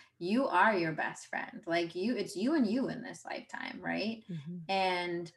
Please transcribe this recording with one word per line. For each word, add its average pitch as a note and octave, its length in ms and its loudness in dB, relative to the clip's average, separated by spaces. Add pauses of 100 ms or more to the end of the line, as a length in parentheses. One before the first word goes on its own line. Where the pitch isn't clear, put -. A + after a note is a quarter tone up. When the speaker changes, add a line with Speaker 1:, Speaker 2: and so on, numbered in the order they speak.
(200)
Speaker 1:
you G#3+ 280 2
are G3 300 6
your E3 140 2
best - 360 -4
friend. - 380 -8
Like, E4+ 300 0
you, G#3+ 200 0
it's G3 200 -4
you A#3 180 2
and C4+ 140 6
you A3+ 220 2
in - 120 -6
this - 240 -12
lifetime, - 560 -8
right? A3 480 -2
Speaker 2:
Mm-hmm. E3+ 280 -8 (120)
Speaker 1:
And F3+ 680 0